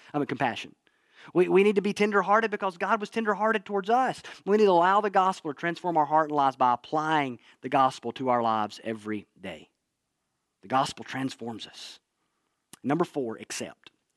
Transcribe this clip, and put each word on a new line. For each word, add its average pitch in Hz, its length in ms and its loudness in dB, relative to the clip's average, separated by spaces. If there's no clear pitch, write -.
I 151 60 -2
mean, 139 80 -2
compassion. 120 460 -4
We, 175 140 4
we 180 120 6
need 208 140 4
to 196 80 2
be 202 100 -2
tenderhearted 208 560 2
because 196 280 -6
God 202 220 0
was 202 120 -8
tenderhearted 214 520 -2
towards 202 280 -4
us. 240 320 0
We 196 140 2
need 214 60 4
to 196 80 6
allow 185 300 6
the 202 100 -2
gospel 185 420 0
to - 60 -16
transform 170 360 -4
our 156 100 4
heart 151 240 2
and 151 60 -4
lives 135 200 2
by 123 180 2
applying 151 640 -2
the 131 80 -10
gospel 131 440 0
to 127 160 -4
our 123 120 2
lives 110 420 -2
every 107 440 -8
day. 90 300 -14
The 98 40 -20
gospel 131 380 -2
transforms 120 640 -10
us. - 320 -20
Number 160 220 0
four, 123 320 -8
accept. - 540 -14